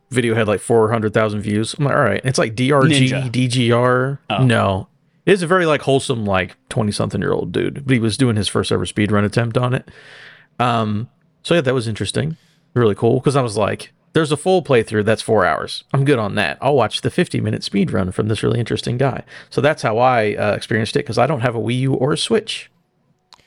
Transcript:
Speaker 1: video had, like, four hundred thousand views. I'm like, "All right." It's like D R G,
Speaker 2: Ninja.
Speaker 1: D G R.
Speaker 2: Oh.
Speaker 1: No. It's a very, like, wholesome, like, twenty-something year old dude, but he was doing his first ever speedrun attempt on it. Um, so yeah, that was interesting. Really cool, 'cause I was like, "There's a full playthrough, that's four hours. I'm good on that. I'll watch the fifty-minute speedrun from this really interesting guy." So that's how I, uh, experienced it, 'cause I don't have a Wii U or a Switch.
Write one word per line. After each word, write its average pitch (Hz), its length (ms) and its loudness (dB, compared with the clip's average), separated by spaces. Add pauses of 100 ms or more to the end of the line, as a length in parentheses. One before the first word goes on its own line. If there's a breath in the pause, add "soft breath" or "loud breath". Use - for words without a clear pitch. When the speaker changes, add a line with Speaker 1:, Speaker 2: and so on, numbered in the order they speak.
(100)
Speaker 1:
video 120 240 2
had, 113 140 2
like, 101 120 2
four 113 300 4
hundred 110 220 0
thousand 107 300 0
views. 104 320 -2
I'm 147 100 -2
like, 131 100 0
"All 143 80 4
right." 101 220 0
It's 131 140 -2
like 120 160 0
D 127 180 0
R 143 140 4
G, 135 240 4
Speaker 2:
Ninja. 120 200 -4
Speaker 1:
D 123 180 0
G 120 220 0
R. 127 480 2 (120)
Speaker 2:
Oh. 196 140 0
Speaker 1:
No. 104 440 2 (360)
It's 185 180 4
a 170 40 -4
very, 175 200 2
like, 156 160 2
wholesome, 127 420 0
like, 95 320 -2 (120)
twenty-something 107 520 -2
year 92 120 0
old 92 200 -4
dude, 95 340 -4
but 131 60 2
he 123 80 2
was 110 160 0
doing 120 200 2
his 104 120 -2
first 104 240 -2
ever 98 140 -2
speedrun 104 380 0
attempt 117 320 0
on 123 180 0
it. - 140 -6 (680 loud breath)
Um, 117 500 -2 (340)
so - 120 0
yeah, 170 60 4
that 131 140 0
was 120 120 -2
interesting. 117 500 -6 (380 soft breath)
Really 113 200 4
cool, 117 260 0
'cause 135 160 0
I 139 60 2
was 110 140 -4
like, 104 360 -2 (220)
"There's 156 180 2
a 156 40 -2
full 190 260 2
playthrough, 107 420 2
that's 107 180 0
four 104 220 2
hours. - 480 -2
I'm 135 120 -2
good 139 140 4
on 104 180 -4
that. 85 240 -2
I'll 135 140 2
watch 113 280 0
the 120 80 -2
fifty-minute 113 520 -2
speedrun 98 520 -2
from 107 140 -2
this 107 140 -2
really 117 160 0
interesting 123 380 -4
guy." 131 260 -2 (280 loud breath)
So - 100 -4
that's 143 220 0
how 113 160 0
I, 117 360 2
uh, 101 200 0
experienced 110 420 -2
it, 143 60 0
'cause 110 160 -6
I 123 80 4
don't 147 140 -2
have 120 140 -2
a 117 60 -4
Wii 123 200 -2
U 131 140 0
or 135 200 0
a 156 40 -4
Switch. - 520 -4 (760 soft breath)